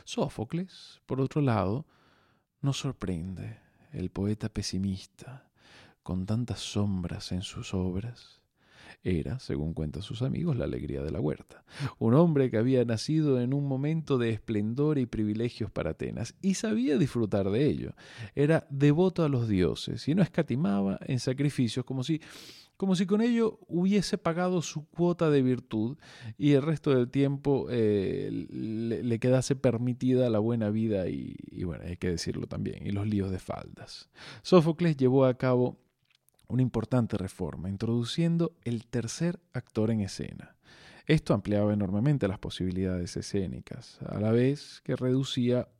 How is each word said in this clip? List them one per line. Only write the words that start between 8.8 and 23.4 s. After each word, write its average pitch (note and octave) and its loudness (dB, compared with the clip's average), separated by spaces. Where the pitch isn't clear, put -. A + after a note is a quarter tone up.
era, F2+ -2
según D2+ -4
cuentan D#2 -6
sus A#2+ -6
amigos, C#3 -2
la D2 0
alegría C2+ -4
de D#2 -4
la F2 -4
huerta. - -6
Un A2+ 4
hombre D3 6
que G#2+ 0
había B2 4
nacido C3+ 0
en B2 0
un C#3+ -2
momento C#3+ -2
de A#2 2
esplendor A#2 0
y B2+ 0
privilegios A2 -2
para E2 -4
Atenas C2 -6
y F#3+ 0
sabía A#3+ 0
disfrutar A2 2
de C3+ 2
ello. C2+ -2
Era D3 2
devoto D3+ 4
a D3+ 2
los A#2+ 0
dioses F2+ 0
y D3+ 2
no G3 6
escatimaba E3 0
en B2+ 0
sacrificios C3 0
como C3 -4
si, D#3 -2
como F#3+ 2
si F#3+ 0
con G#3 2
ello A#3 2